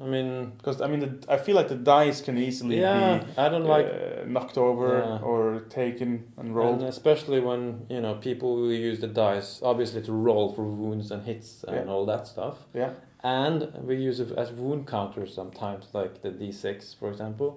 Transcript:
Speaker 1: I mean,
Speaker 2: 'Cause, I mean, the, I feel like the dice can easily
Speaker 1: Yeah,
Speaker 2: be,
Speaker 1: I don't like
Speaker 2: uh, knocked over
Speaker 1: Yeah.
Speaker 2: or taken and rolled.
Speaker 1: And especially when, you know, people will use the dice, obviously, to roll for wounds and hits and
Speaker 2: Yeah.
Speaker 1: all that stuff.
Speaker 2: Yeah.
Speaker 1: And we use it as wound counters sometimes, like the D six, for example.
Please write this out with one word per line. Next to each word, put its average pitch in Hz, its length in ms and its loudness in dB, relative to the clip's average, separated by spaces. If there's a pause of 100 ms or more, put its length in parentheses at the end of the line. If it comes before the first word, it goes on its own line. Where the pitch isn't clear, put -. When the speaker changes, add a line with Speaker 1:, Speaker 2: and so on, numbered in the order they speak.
Speaker 1:
I 135 40 -10
mean, 127 480 -2 (100)
Speaker 2:
'Cause, 139 180 -2
I 139 60 0
mean, 147 140 0
the, 135 300 -6
I 143 60 6
feel 202 180 2
like 165 120 6
the 135 80 -4
dice 143 460 6
can 127 140 -2
easily 123 440 0
Speaker 1:
Yeah, 190 400 4
Speaker 2:
be, - 60 -4 (120)
Speaker 1:
I 139 120 4
don't 165 160 0
like 151 200 6
Speaker 2:
uh, - 400 -6
knocked 127 320 -2
over 123 300 4 (100)
Speaker 1:
Yeah. 113 220 0
Speaker 2:
or 113 400 2 (100)
taken 120 680 -4
and 117 200 -8
rolled. 120 240 4
Speaker 1:
And 131 100 -2
especially 151 500 2
when, 123 520 -2
you 127 100 -4
know, 110 140 -2
people 123 400 -2
will 120 180 2
use 113 260 -2
the 113 80 -4
dice, 104 540 0
obviously, 117 400 0
to 110 100 -6
roll 110 400 4
for 110 120 -4
wounds 107 480 -4
and 101 120 -6
hits 113 440 -12
and 98 80 -6 (100)
Speaker 2:
Yeah. 95 60 -6
Speaker 1:
all 98 160 0
that 107 180 -2
stuff. 131 480 -8
Speaker 2:
Yeah. 127 180 -2 (320)
Speaker 1:
And 139 480 0 (120)
we 127 140 -2
use 127 220 -2
it 117 160 -4
as 117 160 -2
wound 135 360 -4
counters 101 480 -4
sometimes, 98 580 -10
like 95 300 -6
the 98 80 -6
D 98 200 -10
six, - 480 -8
for 104 120 -6
example. 110 460 -6